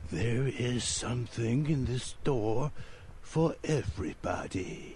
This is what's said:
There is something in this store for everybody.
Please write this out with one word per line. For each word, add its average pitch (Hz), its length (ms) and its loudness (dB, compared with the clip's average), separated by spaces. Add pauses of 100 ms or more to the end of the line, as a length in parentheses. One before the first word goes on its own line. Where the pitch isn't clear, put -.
(100)
There 120 360 2
is 123 380 0
something 120 840 0
in 143 180 2
this 123 180 0
store 127 680 2 (520)
for - 420 2
everybody. 90 1300 -2